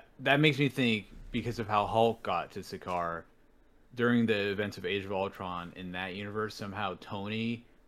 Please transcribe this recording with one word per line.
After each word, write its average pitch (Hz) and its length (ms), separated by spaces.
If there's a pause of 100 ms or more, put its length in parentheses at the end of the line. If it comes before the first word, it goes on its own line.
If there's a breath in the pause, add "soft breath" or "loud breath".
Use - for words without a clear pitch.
(200)
that 139 180
makes 151 200
me 143 100
think 117 380 (260)
because 117 260
of 110 80
how 104 200
Hulk 113 360
got 87 300
to 98 80
Sakaar 87 640 (680)
during 120 320
the 104 240
events 101 260
of 95 80
Age 95 200
of 98 80
Ultron 92 640
in 90 160
that 92 240
universe, 104 400
somehow 98 440
Tony 110 640 (240 soft breath)